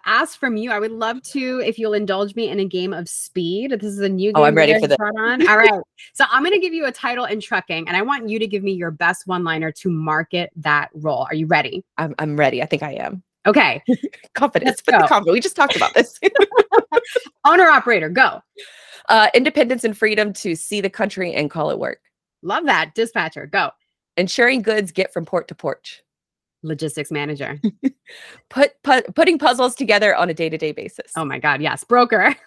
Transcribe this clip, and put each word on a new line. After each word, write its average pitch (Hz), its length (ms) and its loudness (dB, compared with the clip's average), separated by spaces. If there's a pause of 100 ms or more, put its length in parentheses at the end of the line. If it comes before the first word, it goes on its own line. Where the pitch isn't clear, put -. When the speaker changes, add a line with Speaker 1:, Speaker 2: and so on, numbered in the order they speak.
Speaker 1:
ask 226 320 0
from 240 180 -4
you. 233 140 -4
I 208 80 -2
would 226 120 -4
love 226 300 -6 (120)
to, 254 260 -4
if 226 180 -4
you'll 220 160 -2
indulge 202 400 -2
me 226 160 -4
in 196 100 -4
a 196 60 0
game 185 260 -6
of 170 160 -8
speed. 185 640 -6
This 208 100 -6 (100)
is 196 60 -10
a 196 100 -2
new 196 240 -2
Speaker 2:
Oh, 156 60 6
Speaker 1:
game 147 60 10
Speaker 2:
I'm 151 100 6
ready 156 180 6
Speaker 1:
that 220 60 4
Speaker 2:
for 220 60 0
Speaker 1:
I - 20 0
Speaker 2:
this. - 100 2
Speaker 1:
brought 214 220 -4
on. 254 280 0
All 415 80 6
right. 226 140 6 (440)
So 277 180 2
I'm 262 120 2
gonna 381 140 2
give 349 160 -2
you 311 140 -4
a 254 40 -4
title 247 340 -6
in 214 140 -4
trucking, 170 480 -6
and 175 80 -4
I 190 60 2
want 240 260 -4
you 214 120 -4
to 220 80 -2
give 196 160 -4
me 196 80 -2
your 175 180 -4
best 170 380 -2
one-liner 165 440 -2
to - 200 -6
market 160 640 -2
that 147 400 0
role. 143 340 -4
Are 156 60 -6
you 156 100 -2
ready? 156 380 0 (160)
Speaker 2:
I'm, 160 180 -6
I'm 151 180 -4
ready. 135 280 0
I - 20 -6
think - 160 -4
I 147 120 -10
am. 185 280 -10 (240)
Speaker 1:
Okay. 165 380 2 (240)
Speaker 2:
<laughs> - 260 -16
Confidence. 262 360 0
Speaker 1:
Let's - 120 -6
Speaker 2:
Put - 120 0
the 214 80 8
Speaker 1:
go. 151 60 4
Speaker 2:
confidence. 180 260 4
We 240 80 2
just - 140 -6
talked 285 200 2
about - 180 0
this. - 260 0 (640)
<laughs> - 640 -2
Speaker 1:
Owner 339 240 8
operator, 226 400 4
go. 202 320 2 (680)
Speaker 2:
Uh, 214 240 6
independence 254 500 2
and 214 140 -2
freedom 214 360 0
to 175 220 -4
see 202 260 -6
the 185 80 0
country 190 440 -4
and 147 180 -2
call 156 180 -2
it 139 100 -4
work. 131 200 -6 (420)
Speaker 1:
Love 202 240 -4
that. 165 300 0
Dispatcher, 170 500 -4
go. 160 260 -2 (460)
Speaker 2:
Ensuring 240 440 0
goods 214 300 -2
get 190 220 -2
from 170 120 -6
port - 220 -4
to 160 80 -16
porch. - 480 -10 (600)
Speaker 1:
Logistics 156 480 -6
manager. 143 480 -6 (440)
Speaker 2:
<laughs> - 460 -20
Put, 277 240 0 (100)
put, 254 320 2
putting 294 240 4
puzzles 254 340 2
together 208 400 2
on 180 160 0
a 165 40 -2
day-to-day 160 400 -4
basis. - 420 -14
Speaker 1:
Oh 160 80 -4
my 135 160 -8
God, 143 220 0
yes. 143 240 -4
Broker. 240 500 4 (120)